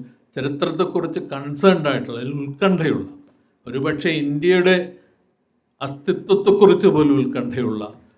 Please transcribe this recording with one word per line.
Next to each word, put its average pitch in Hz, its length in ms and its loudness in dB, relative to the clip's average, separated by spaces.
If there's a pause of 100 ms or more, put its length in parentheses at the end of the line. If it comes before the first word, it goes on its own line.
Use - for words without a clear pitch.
(360)
ചരിത്രത്തെക്കുറിച്ച് 160 880 -4 (100)
കൺസേൺഡ് 147 580 2
ആയിട്ടുള്ള, 120 300 -6
അതിൽ 143 240 -8
ഉത്കണ്ഠയുള്ള, 151 640 -2 (580)
ഒരുപക്ഷെ 147 440 -2 (120)
ഇന്ത്യയുടെ 175 540 2 (1080)
അസ്തിത്വത്തെക്കുറിച്ച് 196 1080 4
പോലും 147 300 4
ഉത്കണ്ഠയുള്ള 120 580 -4 (340)